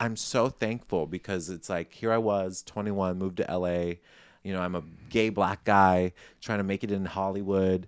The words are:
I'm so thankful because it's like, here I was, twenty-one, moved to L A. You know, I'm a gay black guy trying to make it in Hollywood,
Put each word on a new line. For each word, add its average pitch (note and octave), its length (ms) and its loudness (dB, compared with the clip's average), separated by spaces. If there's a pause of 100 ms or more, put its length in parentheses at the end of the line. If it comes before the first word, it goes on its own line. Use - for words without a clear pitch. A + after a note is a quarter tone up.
I'm A2+ 160 -2
so B2+ 320 0
thankful A2 580 -2
because F2+ 440 -6
it's F2 200 -10
like, E2+ 220 -6
here A2+ 180 -4
I A2+ 80 4
was, G2 460 -2
twenty-one, G2 520 -2
moved F#2 200 -4
to - 120 -2
L F2+ 160 -2
A. F2 360 -2 (420)
You G2 120 -8
know, F#2 60 -2
I'm F2+ 140 -2
a E2+ 80 -4 (260)
gay A2 200 2
black G2 340 0
guy F#2 520 6 (260)
trying G#2+ 180 -2
to G2 60 0
make G2 180 -2
it G#2 80 -4
in G2 140 -2
Hollywood, F#2+ 840 0